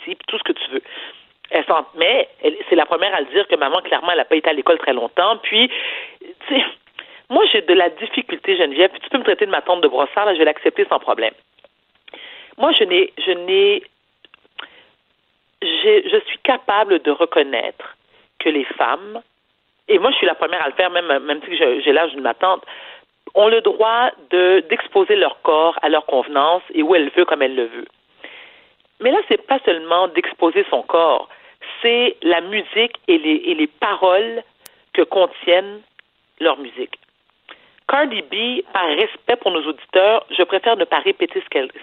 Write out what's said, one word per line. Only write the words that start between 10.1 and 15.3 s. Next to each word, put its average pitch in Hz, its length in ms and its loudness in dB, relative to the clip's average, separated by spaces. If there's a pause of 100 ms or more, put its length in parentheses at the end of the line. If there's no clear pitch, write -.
là, 208 80 2
je 160 60 -4
vais 160 60 6
l'accepter 151 440 0
sans 147 100 0
problème. 110 340 -2 (1200)
Moi, 285 220 2
je 214 60 4
n'ai, 180 280 0 (100)
je 190 80 -2
n'ai, 190 520 2 (1800)